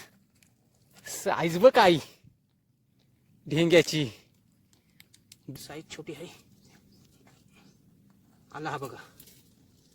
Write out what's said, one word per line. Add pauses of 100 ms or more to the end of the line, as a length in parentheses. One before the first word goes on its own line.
(1080)
साईज
बघ
काय (1500)
ढेंग्याची, (1500)
साईज
छोटी
आहे. (2250)
आला
हा
बघा, (920)